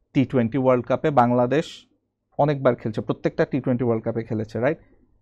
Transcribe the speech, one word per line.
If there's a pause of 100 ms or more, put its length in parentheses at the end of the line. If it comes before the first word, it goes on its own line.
(140)
টি
টোয়েন্টি
ওয়ার্ল্ড
কাপে
বাংলাদেশ (520)
অনেকবার
খেলছে,
প্রত্যেকটা
টি
টোয়েন্টি
ওয়ার্ল্ড
কাপে
খেলেছে,
রাইট? (440)